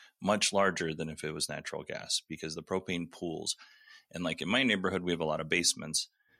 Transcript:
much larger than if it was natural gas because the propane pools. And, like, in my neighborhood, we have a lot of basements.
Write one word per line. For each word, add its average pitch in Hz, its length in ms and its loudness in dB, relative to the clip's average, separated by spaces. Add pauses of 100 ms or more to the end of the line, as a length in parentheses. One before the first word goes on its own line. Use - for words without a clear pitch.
(220)
much 101 300 4
larger 87 420 4
than 80 140 -4
if 78 160 -8
it 78 80 -2
was 78 160 -2
natural 73 340 -6
gas - 460 -4
because 78 260 -6
the 82 80 -8
propane 87 480 -2
pools. 80 460 -4 (560)
And, 85 100 -6
like, 80 200 -2
in 73 60 -2
my 120 140 4
neighborhood, 95 400 2
we 90 100 0
have 82 80 0
a 82 40 0
lot 78 160 2
of 78 80 -6
basements. 80 600 0 (300)